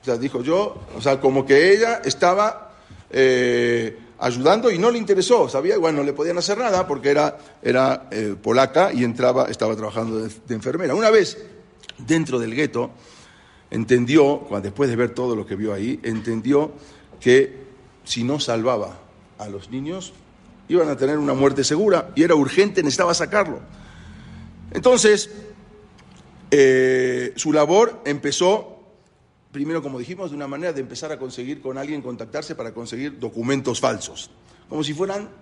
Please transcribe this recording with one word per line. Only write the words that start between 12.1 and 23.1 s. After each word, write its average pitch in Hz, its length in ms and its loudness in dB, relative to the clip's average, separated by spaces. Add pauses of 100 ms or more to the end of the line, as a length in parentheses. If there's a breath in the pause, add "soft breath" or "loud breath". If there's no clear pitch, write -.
del 113 160 -6
gueto, 139 360 -4 (800 soft breath)
entendió, 135 760 2
cua-, 101 140 -6
después 101 280 -2
de 117 60 -2
ver 120 140 0
todo 123 260 -4
lo 104 100 -6
que 98 100 -8
vio 104 180 -4
ahí, 104 300 -6
entendió 113 680 -2 (480 loud breath)
que 131 480 2 (360)
si 117 200 -6
no 139 160 -2
salvaba 113 600 -2 (380)
a 104 120 -14
los 98 200 -14
niños, 151 440 -10 (560)
iban 160 200 2
a 143 80 -4
tener 147 200 0
una 143 160 0
muerte 135 300 2
segura 170 520 2
y 147 80 4
era 170 120 6
urgente, 180 480 2
necesitaba 170 300 0